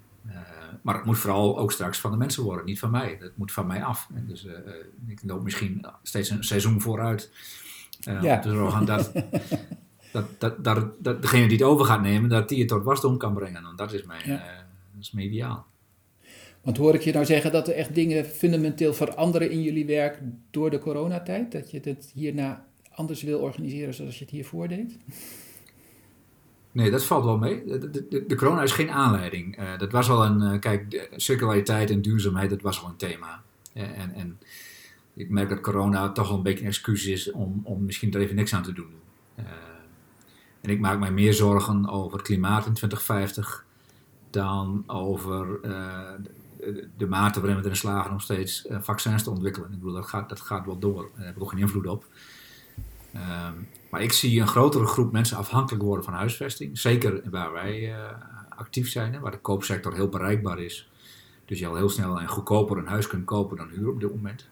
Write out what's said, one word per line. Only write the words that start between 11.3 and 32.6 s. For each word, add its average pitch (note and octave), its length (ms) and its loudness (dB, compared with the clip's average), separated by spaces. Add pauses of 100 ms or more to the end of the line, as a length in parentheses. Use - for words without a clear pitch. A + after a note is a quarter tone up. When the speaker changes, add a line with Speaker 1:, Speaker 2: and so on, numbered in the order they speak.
Speaker 1:
die A2+ 80 8
het C3 100 4
over C#3+ 200 8
gaat A2 160 6
nemen, G#2 280 6
dat A2 180 4
die C3+ 100 0
het A#2 100 4
tot G#2 160 2
wasdom C3+ 340 4
kan G#2+ 160 0
brengen. F#2 280 -6
Want F2 160 -16
dat G#2 140 -6
is G2 120 -4
mijn, E2 220 -14
Speaker 2:
Ja. C#3 120 -4
Speaker 1:
eh, F2+ 180 -14 (360)
dat G2+ 80 -18
is G2+ 100 -14
mijn G2 160 -4
ideaal. A#2 400 -6 (960)
Speaker 2:
Want B2+ 160 -2
hoor D3+ 180 8
ik D#3 60 4
je D#3 120 0
nou D3 120 4
zeggen D3 280 4
dat D#3+ 160 2
er E3 60 0
echt D3 200 -4
dingen D#3+ 300 4
fundamenteel D#3 720 2
veranderen E3 560 0
in D#3+ 120 0
jullie D#3 240 0
werk D3 320 0 (320)
door D3+ 200 0
de C#3+ 80 -2
coronatijd? F3 720 -4
Dat D3+ 180 -8
je C#3+ 140 -10
het C#3+ 300 -8
hierna C#3+ 500 -4 (300)
anders D#3+ 280 -8
wil D3 160 -2
organiseren C#3+ 560 -6
zoals C3+ 240 -12
je C#3 60 -14
het - 80 -14
hiervoor E3 360 -8
deed? A3+ 280 -6 (1800)
Speaker 1:
Nee, A2+ 180 4
dat B2 140 2
valt C#3+ 200 4
wel A2 140 4
mee. F3+ 260 0
De, C3+ 260 -4
de, C#3+ 180 -8
de, C3+ 180 -2
de - 80 0
corona D3 280 4
is C3+ 100 4
geen D#3+ 180 0
aanleiding. F#2 640 2
Eh, F#2 220 -6
dat G2 140 -4
was A#2+ 180 4
al A2+ 140 8
een, G#2 180 6
eh, G2+ 180 2
kijk, G#2 300 0
de G#2 260 -6
circulariteit A2 760 2
en G2+ 120 4
duurzaamheid, G2 480 2
dat G2 120 -2